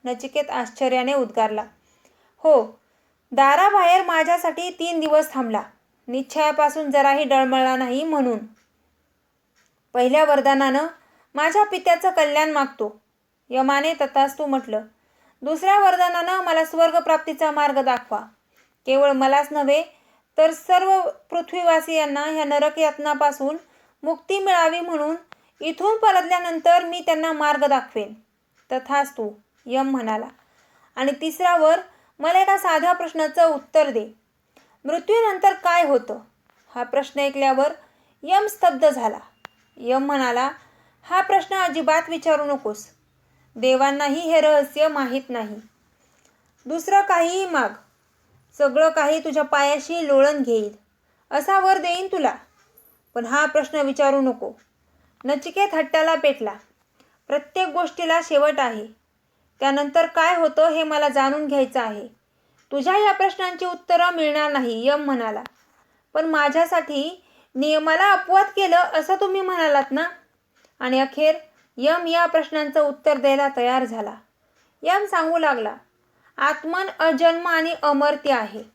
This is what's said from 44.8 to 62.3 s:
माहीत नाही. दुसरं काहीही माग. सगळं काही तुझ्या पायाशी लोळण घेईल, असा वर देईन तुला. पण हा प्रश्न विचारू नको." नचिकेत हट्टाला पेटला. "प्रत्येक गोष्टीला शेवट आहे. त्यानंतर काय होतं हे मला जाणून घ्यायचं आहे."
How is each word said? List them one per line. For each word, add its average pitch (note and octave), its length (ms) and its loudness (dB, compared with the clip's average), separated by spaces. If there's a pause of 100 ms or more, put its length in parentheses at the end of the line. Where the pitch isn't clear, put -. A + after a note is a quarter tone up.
माहीत C4+ 400 -4
नाही. A3 320 -10 (1080)
दुसरं E4 340 0
काहीही F#4 460 0
माग. C#4+ 220 -2 (880)
सगळं D4 300 2
काही D#4 360 0
तुझ्या D4+ 180 -2
पायाशी D4 640 0
लोळण C#4 360 4
घेईल, A3 340 -2 (540)
असा C#4+ 280 0
वर F#4+ 200 4
देईन F4 280 -4
तुला. D#4 280 -2 (800)
पण A#3 120 -6
हा C#4+ 200 0
प्रश्न D4+ 320 -2
विचारू C#4 420 0
नको." C4 320 -4 (720)
नचिकेत E4 500 -2
हट्टाला D#4+ 400 0
पेटला. C#4 400 -2 (720)
"प्रत्येक D4 400 -4
गोष्टीला E4 560 -2
शेवट D4 360 2
आहे. A3+ 260 -4 (720)
त्यानंतर C#4+ 460 0
काय E4 300 0
होतं D#4+ 320 2
हे D#4+ 140 0
मला D4+ 260 0
जाणून C#4 380 0
घ्यायचं C4+ 340 -2
आहे." G#3+ 280 -8 (640)